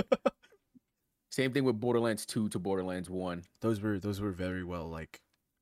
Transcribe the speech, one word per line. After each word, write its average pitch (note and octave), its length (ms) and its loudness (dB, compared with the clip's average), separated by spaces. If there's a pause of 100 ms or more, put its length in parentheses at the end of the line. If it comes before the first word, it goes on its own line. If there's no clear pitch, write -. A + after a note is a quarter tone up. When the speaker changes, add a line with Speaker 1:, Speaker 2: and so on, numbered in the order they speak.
(120)
Speaker 1:
<laughs> - 1200 -6
Speaker 2:
Same C3 220 0
thing C#3 100 2
with A#2+ 160 4
Borderlands A#2 460 2
two G#2+ 240 0
to G#2+ 100 -2
Borderlands F#2 500 0
one. F2+ 340 -4 (180)
Speaker 1:
Those A2 200 2
were, G#2 180 0
those G2+ 200 -2
were G#2 120 0
very F#2 320 -2
well, F2 260 -4
like, D#2+ 320 -10 (400)